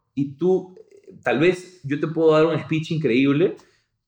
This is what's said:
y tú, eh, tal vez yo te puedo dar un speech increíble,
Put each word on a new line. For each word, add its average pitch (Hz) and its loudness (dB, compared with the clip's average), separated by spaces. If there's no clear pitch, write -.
y 143 -6
tú, 180 -2
eh, - -20
tal 123 0
vez - -2
yo 139 -6
te 160 -4
puedo 156 2
dar 156 4
un 156 -2
speech 160 -4
increíble, 139 0